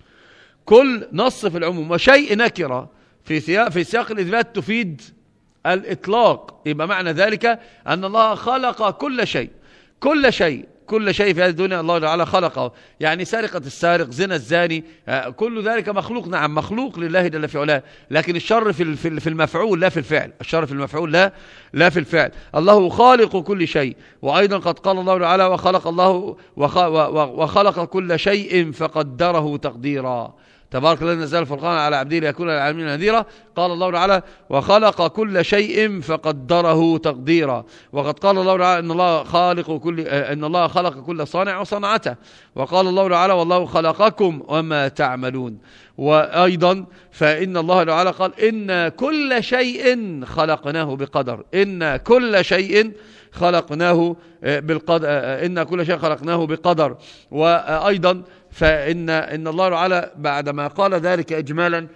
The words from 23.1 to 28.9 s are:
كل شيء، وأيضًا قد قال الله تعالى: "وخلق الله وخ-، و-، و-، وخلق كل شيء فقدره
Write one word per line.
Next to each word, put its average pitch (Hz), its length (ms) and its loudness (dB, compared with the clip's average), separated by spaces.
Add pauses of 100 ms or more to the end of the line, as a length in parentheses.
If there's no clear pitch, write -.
كل 180 320 -2
شيء، 143 280 -2 (260)
وأيضًا 190 360 2
قد 175 200 -2
قال 190 200 0
الله 185 200 0
تعالى: 185 280 2
"وخلق 170 400 0
الله 180 500 0 (200)
وخ-، 143 200 0
و-، 180 40 4
و-، 151 600 0
وخلق 180 420 2
كل 175 340 -2
شيء 196 540 0
فقدره 151 840 -2